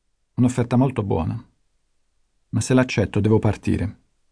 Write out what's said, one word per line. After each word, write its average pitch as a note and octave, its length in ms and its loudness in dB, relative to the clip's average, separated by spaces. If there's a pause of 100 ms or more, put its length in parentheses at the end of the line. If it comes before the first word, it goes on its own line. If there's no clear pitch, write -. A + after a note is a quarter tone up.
(360)
un'offerta B2 400 0
molto B2+ 260 2
buona. G#2 420 -4 (1080)
Ma A2+ 100 -2
se C3 120 -2
l'accetto B2 460 0
devo G#2+ 180 4
partire F#2+ 640 -2 (320)